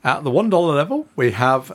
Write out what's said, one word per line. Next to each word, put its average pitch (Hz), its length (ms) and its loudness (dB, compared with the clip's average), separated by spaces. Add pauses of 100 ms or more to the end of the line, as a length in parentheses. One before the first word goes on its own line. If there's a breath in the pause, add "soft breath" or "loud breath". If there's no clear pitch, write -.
At 139 220 -2
the 135 60 -2
one 202 200 2
dollar 170 240 2
level, 226 420 -2
we 120 140 2
have 127 440 0